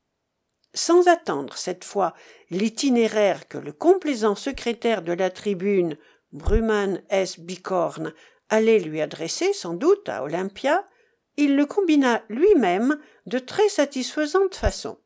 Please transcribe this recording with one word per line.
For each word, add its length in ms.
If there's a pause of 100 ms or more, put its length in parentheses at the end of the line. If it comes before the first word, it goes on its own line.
(720)
Sans 360
attendre, 480
cette 280
fois, 300 (360)
l'itinéraire 1000
que 100
le 140
complaisant 640
secrétaire 680
de 100
la 180
Tribune, 640 (360)
Bruman 760
S. 320
Bicorn, 720 (380)
allait 280
lui 220
adresser, 520
sans 220
doute, 340
à 140
Olympia, 640 (500)
il 200
le 100
combina 600
lui-même 720 (260)
de 120
très 300
satisfaisante 840
façon. 520